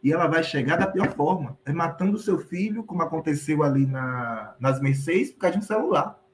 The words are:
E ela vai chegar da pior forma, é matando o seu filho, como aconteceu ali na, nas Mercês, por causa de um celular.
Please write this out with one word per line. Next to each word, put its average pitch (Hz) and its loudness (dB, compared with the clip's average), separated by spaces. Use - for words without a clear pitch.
E 143 4
ela 165 2
vai 160 4
chegar 147 0
da 190 2
pior 180 0
forma, 151 -2
é 139 -2
matando 170 0
o 196 -2
seu 180 0
filho, 214 -4
como 175 -4
aconteceu 156 0
ali 139 4
na, 123 -6
nas 135 0
Mercês, 143 0
por - -20
causa 180 0
de 208 -2
um - -10
celular. 220 0